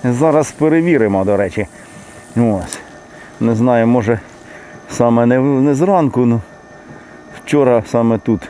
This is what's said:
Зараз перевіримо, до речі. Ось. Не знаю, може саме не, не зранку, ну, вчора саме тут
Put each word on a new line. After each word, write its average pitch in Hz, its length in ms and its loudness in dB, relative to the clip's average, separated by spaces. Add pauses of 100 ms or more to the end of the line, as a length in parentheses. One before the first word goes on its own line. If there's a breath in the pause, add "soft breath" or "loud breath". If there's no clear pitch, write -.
Зараз 143 480 0
перевіримо, 147 720 0
до 101 120 0
речі. 98 300 -4 (680 loud breath)
Ось. 107 420 -2 (600 loud breath)
Не 113 160 0
знаю, 117 320 2
може 117 320 0 (720 loud breath)
саме 117 340 2
не, 123 140 2
не 139 360 0
зранку, 151 500 0
ну, 117 160 0 (960 loud breath)
вчора 127 500 0
саме 117 300 0
тут 104 320 -2